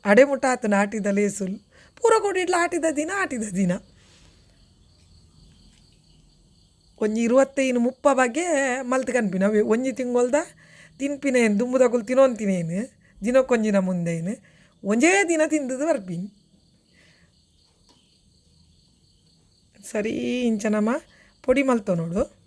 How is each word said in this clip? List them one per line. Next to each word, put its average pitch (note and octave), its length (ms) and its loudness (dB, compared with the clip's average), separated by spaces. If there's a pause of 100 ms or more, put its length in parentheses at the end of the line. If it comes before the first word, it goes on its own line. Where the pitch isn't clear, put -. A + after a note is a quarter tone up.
ಅಡೆ G#3 200 8
ಮುಟ್ಟ C#4 200 -2
ಆತನ A#3+ 340 0
ಆಟಿದ G#3 280 -2
ಲೇಸುಲ್. G3+ 520 -2 (440)
ಪೂರ A4+ 100 4 (100)
ಕೋಡಿಡ್ಲ F#4 360 -2
ಆಟಿದ F4 260 -2 (120)
ದಿನ, D#4 200 -4
ಆಟಿದ D4 260 -4
ದಿನ. F#3+ 300 -2 (3250)
ಒಂಜಿ A3 220 -2
ಇರುವತ್ತೈನು C4 580 2
ಮುಪ್ಪ B3+ 320 0
ಬಗೆ C4+ 680 0
ಮಲ್ತ್ B3+ 300 -2
ಕನ್ಪಿನ. G3 360 0
ಅವೇ G#3+ 140 2
ಒಂಜಿ A#3+ 320 0
ತಿಂಗೊಳ್ದ B3 420 0 (640)
ತಿನ್ಪಿನ C#4 380 -2
ಏನು, G#3+ 220 4
ದುಂಬುದಕುಲು B3 460 2
ತಿನ್ನೋನ್ B3+ 340 2
ತಿನ್ನೇನು, F#3+ 500 -2 (360)
ದಿನಕ್ಕೊಂಜಿನ A#3 540 2
ಮುಂದೇನು, F3 580 -4 (480)
ಒಂಜೇ D#4+ 440 2
ದಿನ E4 180 0
ತಿಂದದ್ದು C#4 400 -4
ಬರ್ಪಿನಿ. F#3+ 460 -4 (3500)
ಸರಿ, A#3+ 520 -4
ಇಂಚ A3 240 -2
ನಮ G#3 220 0 (540)
ಪೊಡಿ C4 200 2
ಮಲ್ತೋ A#3 320 0
ನೋಡು. E3+ 520 -4